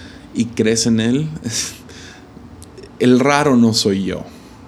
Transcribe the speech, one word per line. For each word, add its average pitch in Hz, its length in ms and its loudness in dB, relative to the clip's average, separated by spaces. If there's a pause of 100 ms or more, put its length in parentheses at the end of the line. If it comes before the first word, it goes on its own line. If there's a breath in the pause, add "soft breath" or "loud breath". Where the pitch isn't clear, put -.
(340 loud breath)
y 120 100 0
crees 113 420 0
en 113 140 2
Él, 127 280 0 (840 loud breath)
<laughs> - 840 -20
el 123 200 4
raro 143 380 2
no 117 160 4
soy 98 320 0
yo, 87 180 -6 (440 loud breath)